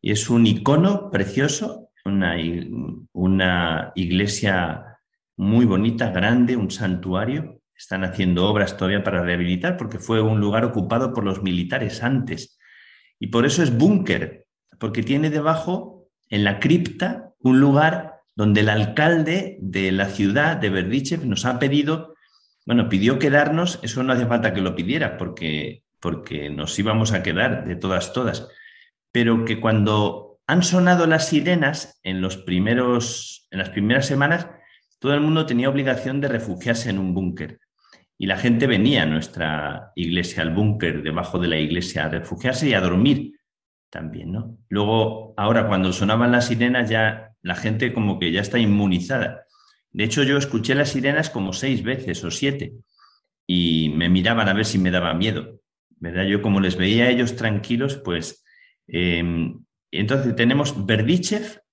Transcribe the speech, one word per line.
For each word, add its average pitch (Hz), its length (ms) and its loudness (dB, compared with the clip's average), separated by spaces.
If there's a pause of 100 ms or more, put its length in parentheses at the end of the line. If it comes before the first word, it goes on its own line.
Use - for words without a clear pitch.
Y 104 120 -2
es - 180 -2
un 117 160 6
icono 160 640 2
precioso, 120 800 -2 (140)
una 92 360 0
i-, 85 300 -6 (420)
una 90 800 0
iglesia 92 920 0 (520)
muy 110 300 4
bonita, 107 440 2
grande, 117 460 2
un 98 140 -2
santuario. 98 920 -4 (160)
Están 95 280 -6
haciendo 90 440 2
obras 104 280 0
todavía 95 280 0
para 92 180 0
rehabilitar 90 540 0
porque 110 220 -8
fue 113 220 0
un 107 200 2
lugar 104 240 2
ocupado 120 480 -2
por 113 120 -4
los 95 180 -4
militares 92 600 -4
antes. 120 560 -4 (600)
Y - 80 -6
por 117 180 2
eso 143 160 2
es 120 140 2
búnker, - 680 2 (320)
porque 113 240 -4
tiene 139 280 0
debajo, 160 760 -4 (200)
en 104 160 0
la 101 140 2
cripta, - 840 0
un 131 200 6
lugar 151 540 4 (200)
donde 107 260 4
el 107 80 4
alcalde 156 920 0
de 95 320 -2
la 98 140 2
ciudad 120 500 0
de 110 140 -2
Berdichev 127 540 -2
nos 107 200 -2
ha 123 140 0
pedido, 143 560 0 (520)
bueno, 120 220 2
pidió 110 300 2
quedarnos, 147 640 2
eso 120 200 -6
no 131 100 0
hace 123 140 0
falta 113 280 0
que 101 60 -2
lo 90 160 -2
pidiera 110 400 -2
porque, 78 680 -6 (180)
porque 76 500 -6
nos 76 280 -6
íbamos 110 340 2
a 92 100 0
quedar 101 420 0
de 90 120 -6
todas, 92 360 -2
todas, - 360 -4 (640)
pero 117 340 2
que 110 140 -4
cuando 107 880 0
han 175 160 4
sonado 180 440 4
las 160 220 2
sirenas 156 760 0
en 95 180 -4
los 92 160 -2
primeros, 117 1120 0
en 92 80 -8
las 92 120 -4
primeras 120 360 0
semanas, 143 420 0 (500)
todo 139 160 0
el 147 60 2
mundo 156 260 2
tenía 127 240 0
obligación 135 500 -2
de 139 80 -2
refugiarse 113 600 -4
en 98 80 -2
un 92 160 -2
búnker. 85 460 -6 (580)
Y 95 80 -4
la 95 100 0
gente 120 300 2
venía 113 380 4
a - 20 0
nuestra 76 880 -4
iglesia, 87 480 -2
al 80 100 -2
búnker, 87 500 0
debajo 80 360 -4
de 87 100 0
la 82 100 0
iglesia, 78 460 -2
a 80 40 -2
refugiarse 127 600 -2
y 120 60 2
a 95 60 4
dormir 98 600 2 (500)
también, 80 420 -12
¿no? 113 260 -10 (100)
Luego, 110 680 0
ahora, 110 320 2
cuando 92 240 2
sonaban 110 400 2
las 120 160 2
sirenas, 123 420 2
ya 110 400 0 (120)
la 90 120 -4
gente 113 400 -2
como 104 240 0
que 87 140 -2
ya 92 80 0
está 113 180 -2
inmunizada. 101 840 0 (480)
De 104 120 -2
hecho, 113 200 2
yo 135 120 2
escuché 131 380 -2
las 143 160 0
sirenas 143 400 -2
como 95 220 -4
seis 131 300 -2
veces 110 420 -6
o 87 60 -6
siete 139 440 -4 (720)
y 82 500 2
me 85 120 0
miraban 101 400 2
a 98 40 2
ver 104 120 0
si 104 140 -2
me 92 120 2
daba 87 240 0
miedo, 90 460 -4 (360)
¿verdad? 87 280 -4
Yo 101 180 0
como 101 180 2
les 90 160 0
veía 104 280 2
a 123 60 2
ellos 120 260 0
tranquilos, 120 680 -2
pues, 85 400 -6 (440)
em, 85 760 -2 (280)
entonces 120 420 0
tenemos 120 500 2
Berdichev 156 800 0 (100)